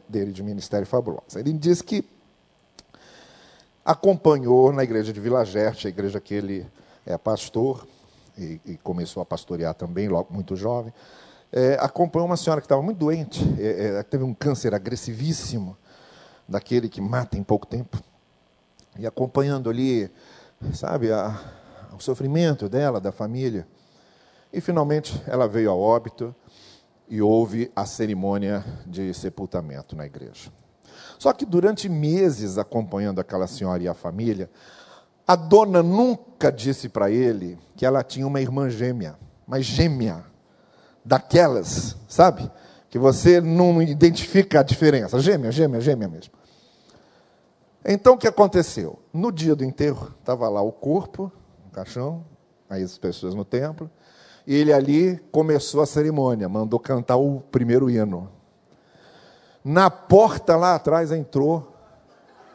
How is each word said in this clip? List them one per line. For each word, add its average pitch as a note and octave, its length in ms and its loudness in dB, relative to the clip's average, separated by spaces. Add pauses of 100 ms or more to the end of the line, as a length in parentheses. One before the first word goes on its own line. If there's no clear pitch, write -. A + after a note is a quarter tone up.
dele G#2 240 -4
de F#2+ 120 -12
ministério G2+ 420 -6
fabulosa. A#2 540 -6
Ele C3+ 140 -4
disse E3 300 0
que - 240 -6 (1800)
acompanhou C#3 880 4
na C#3 120 0
igreja A2 280 -2
de G#2 80 -10
Vila A#2+ 240 0
Gerte, G#2 440 -2
a - 20 -6
igreja F#3+ 320 -6
que - 140 -8
ele G3 320 -6 (360)
é F2 140 -6
pastor, A#2+ 720 -4 (500)
e, E2 280 -12
e E2 120 -14
começou F2 460 -8
a - 20 -14
pastorear E2 480 -8
também, F2+ 340 -8
logo E2+ 240 -4
muito F#2+ 240 -8
jovem, A#2 380 -6 (580)
é, C3 300 2
acompanhou E3+ 460 -2
uma F3 100 -2
senhora D3+ 240 -2
que - 40 -14
estava C#3 180 2
muito G3+ 140 -4
doente, D#3+ 460 -2 (140)
é, G2+ 400 -2
é, G#2 60 -6
teve C3 200 -4
um B2+ 120 -4
câncer B2 400 -2
agressivíssimo, A2+ 1000 -6 (720)
daquele A2+ 400 -2
que G2+ 140 -10
mata A2+ 360 -4
em G2 60 -4
pouco G#2 220 -2
tempo, A#2+ 320 -8 (1000)
e A2 80 -8
acompanhando C3 640 -2
ali, A#2+ 420 -2 (600)
sabe, A#2 380 -2
a, G#2+ 280 -4 (580)
o - 40 -18
sofrimento C#3 680 -2
dela, B2+ 300 -2
da F#2+ 120 -6
família, A2+ 560 -6 (840)
e F3 100 -8
finalmente D3+ 640 -2
ela B2 220 0
veio G#2+ 240 0
a F#2 40 0
óbito A2+ 600 -2 (760)
e G#2+ 120 -4
houve A2+ 540 2
a G2+ 100 -4
cerimônia G2+ 760 -4 (220)
de F2+ 280 -8
sepultamento E2+ 840 -10
na D2+ 100 -14
igreja. C2 460 -20 (680)
Só C4+ 160 2
que - 120 -6
durante G3 440 0
meses D3 680 0
acompanhando G2+ 600 -4
aquela F#2 280 -4
senhora F2+ 340 -6
e F2 60 -4
a F2 60 -4
família, F#2 560 -6 (800)
a F3+ 80 6
dona F3+ 480 2
nunca G3+ 680 0
disse C3 360 -4
pra G#2 220 0
ele G#2 500 -2 (160)
que - 100 -2
ela C3 180 2
tinha C3+ 220 -8
uma C#3 140 -4
irmã C3 300 -4
gêmea, A2+ 460 -6 (300)
mas C3+ 200 -4
gêmea, B2 580 0 (800)
daquelas, B2+ 920 2 (100)
sabe? - 420 4 (400)
Que - 80 -6
você D3+ 440 6
não E3+ 400 4
identifica E3 800 4
a - 20 8
diferença. C3 560 2
Gêmea, C#3 320 2
gêmea, C3+ 300 2
gêmea A#2+ 260 0
mesmo. E2 260 -14 (1500)
Então, G3+ 300 6
o B3 40 2
que A#3+ 100 0
aconteceu? F#3 720 2 (140)
No G3+ 180 -2
dia D#3 240 0
do C3+ 100 -2
enterro, C#3 480 -4 (100)
tava A#2+ 260 -2
lá G2+ 120 0
o A2 100 -2
corpo, F#3 600 -4 (360)
o - 40 -20
caixão, C#3 540 -10 (440)
aí F#2+ 140 -6
as F2+ 140 -10
pessoas F#2 360 -6
no G2+ 100 -6
templo, D#3 460 -6 (560)
e C#3 100 0
ele D3 160 4
ali D3 460 4 (140)
começou D3+ 500 2
a D3+ 40 4
cerimônia, C#3 600 0
mandou A2 320 -2
cantar B2 380 0
o C#3 240 0
primeiro B2 480 2
hino. G2 400 -2 (1300)
Na F3 260 4
porta - 640 6
lá F3 200 4
atrás D#3 360 2
entrou D3+ 640 -2 (800)